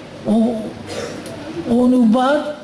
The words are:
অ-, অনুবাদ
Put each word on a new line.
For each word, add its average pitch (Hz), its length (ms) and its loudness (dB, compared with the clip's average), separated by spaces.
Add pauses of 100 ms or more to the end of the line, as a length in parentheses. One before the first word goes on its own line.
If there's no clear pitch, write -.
(260)
অ-, 220 360 2 (1200)
অনুবাদ 254 560 4 (260)